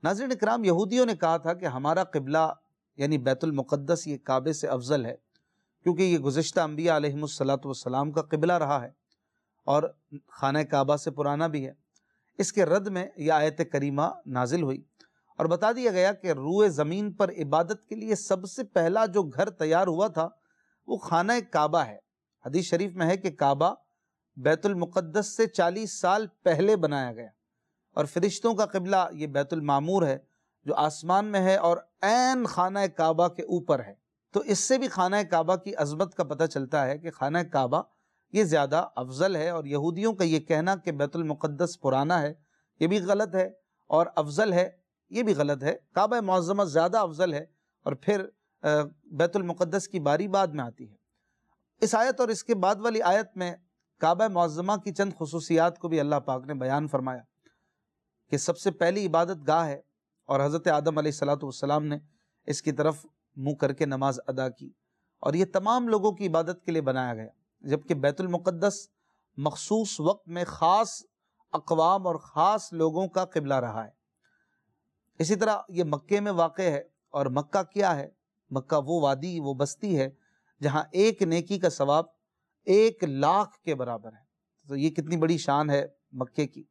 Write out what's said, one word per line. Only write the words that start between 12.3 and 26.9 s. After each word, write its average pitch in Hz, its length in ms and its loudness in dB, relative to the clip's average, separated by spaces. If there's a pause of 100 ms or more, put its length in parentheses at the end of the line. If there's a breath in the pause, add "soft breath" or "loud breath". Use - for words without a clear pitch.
اس 196 140 -2
کے 196 120 4
رد 190 220 2
میں 190 200 -4 (100)
یہ 156 140 0
آیت 156 400 2
کریمہ 143 440 0 (100)
نازل 127 380 -2
ہوئی 135 180 -4 (580 soft breath)
اور 156 60 0
بتا 175 260 2
دیا 240 200 0
گیا 190 220 4
کہ 190 200 -4
روئے 165 360 2
زمین 170 420 -2
پر 196 240 0
عبادت 165 500 -2
کے 214 100 -10
لیے 220 200 -2
سب 190 300 -4
سے 247 180 -10 (100)
پہلا 180 320 4
جو 196 180 0
گھر 151 260 -2
تیار 170 380 2
ہوا 180 200 0
تھا 160 200 -2 (600)
وہ 233 100 -4
خانہ 175 340 0 (200)
کعبہ 151 280 2
ہے۔ 110 180 -4 (480)
حدیث 165 200 -2
شریف 175 300 0
میں 175 120 0
ہے 180 100 2
کہ 190 140 -4
کعبہ 143 420 2 (640)
بیت 151 280 0
المقدس 175 640 -2
سے 226 220 0
چالیس 190 500 -2
سال 202 280 0 (160)
پہلے 185 320 4
بنایا 147 380 -2